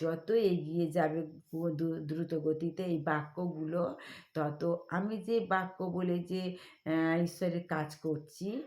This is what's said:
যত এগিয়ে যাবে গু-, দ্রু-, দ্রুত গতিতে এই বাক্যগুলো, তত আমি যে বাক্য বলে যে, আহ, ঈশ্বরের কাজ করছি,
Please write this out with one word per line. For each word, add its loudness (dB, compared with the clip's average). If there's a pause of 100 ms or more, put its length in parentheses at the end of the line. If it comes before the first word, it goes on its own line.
যত 0
এগিয়ে 4
যাবে 2 (280)
গু-, 0
দ্রু-, 0
দ্রুত -2
গতিতে 0
এই 2
বাক্যগুলো, -2 (380)
তত 0
আমি 0
যে 0
বাক্য 0
বলে 0
যে, -2 (280)
আহ, 4
ঈশ্বরের 0
কাজ -2
করছি, -4